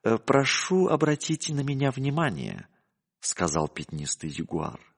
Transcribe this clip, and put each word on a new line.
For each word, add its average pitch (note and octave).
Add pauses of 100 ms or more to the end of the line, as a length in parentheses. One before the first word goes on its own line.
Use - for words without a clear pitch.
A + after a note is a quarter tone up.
э, A2+
прошу C#3
обратить D3+
на C#3+
меня C#3
внимание», B2+ (520)
сказал D#2+
пятнистый D2+
ягуар. D#2 (180)